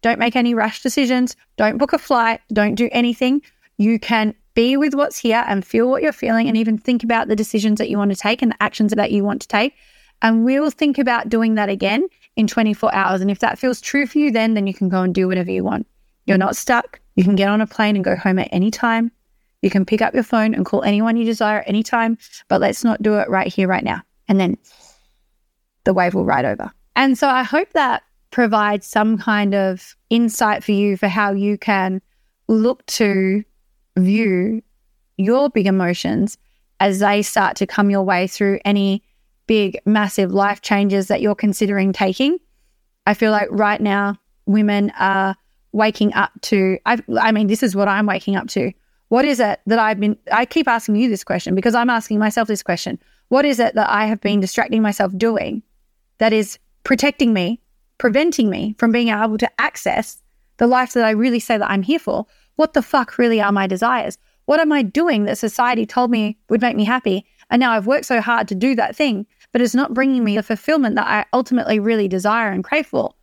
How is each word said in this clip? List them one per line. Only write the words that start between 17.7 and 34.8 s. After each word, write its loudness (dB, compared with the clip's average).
and -2
go 0
home -2
at -4
any 0
time. -2
You 0
can 2
pick 0
up 0
your 0
phone 0
and -2
call -2
anyone 0
you 0
desire -2
at -12
any 0
time, 0
but 2
let's -2
not 0
do 2
it 0
right -2
here, 0
right -2
now. -4
And 2
then 0
the 2
wave 0
will -2
ride 0
over. -6
And 2
so 0
I 0
hope -2
that -2
provides 0
some 0
kind 0
of -2
insight 0
for -2
you 2
for -2
how 0
you -2
can -2
look 0
to 0
view 0